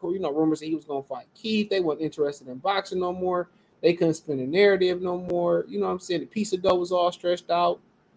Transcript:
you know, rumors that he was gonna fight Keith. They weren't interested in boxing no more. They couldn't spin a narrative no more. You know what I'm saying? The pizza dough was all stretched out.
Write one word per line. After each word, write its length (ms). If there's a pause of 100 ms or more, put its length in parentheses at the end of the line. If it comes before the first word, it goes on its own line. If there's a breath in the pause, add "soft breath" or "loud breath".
you 160
know, 120
rumors 300
that 60
he 80
was 100
gonna 180
fight 220 (100)
Keith. 360
They 100
weren't 220
interested 460
in 100
boxing 420
no 140
more. 340 (320 soft breath)
They 140
couldn't 180
spin 280
a 60
narrative 540
no 160
more. 500
You 140
know 60
what 60
I'm 80
saying? 200
The 60
pizza 320
dough 160
was 180
all 180
stretched 400
out. 300 (360)